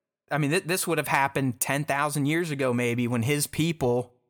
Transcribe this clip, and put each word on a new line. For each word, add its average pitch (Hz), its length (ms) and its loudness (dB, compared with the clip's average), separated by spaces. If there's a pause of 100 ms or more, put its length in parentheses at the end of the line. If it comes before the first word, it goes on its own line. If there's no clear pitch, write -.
(320)
I 147 80 0
mean, 143 100 2
th-, 175 160 2
this 180 220 -2
would 165 100 2
have 143 120 -2
happened 135 500 0
ten 139 240 -2
thousand 143 420 0
years 160 240 0
ago, 135 240 0
maybe, 120 340 0
when 120 140 0
his 147 240 0
people 135 680 0 (160)